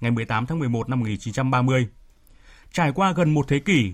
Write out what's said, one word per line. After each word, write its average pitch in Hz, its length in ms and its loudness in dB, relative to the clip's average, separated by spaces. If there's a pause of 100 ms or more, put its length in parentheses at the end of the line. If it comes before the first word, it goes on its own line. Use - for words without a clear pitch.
ngày 117 100 0
mười 117 140 -2
tám 113 200 -2
tháng 165 140 -4
mười 135 100 -2
một 117 200 -2
năm 127 100 -2
một 117 80 -2
nghìn 104 120 -4
chín 107 140 -10
trăm 131 180 -2
ba 127 100 2
mươi. 127 260 2 (840)
Trải 156 200 2
qua 190 200 0
gần 156 220 2
một 147 140 2
thế 139 120 2
kỷ 139 340 2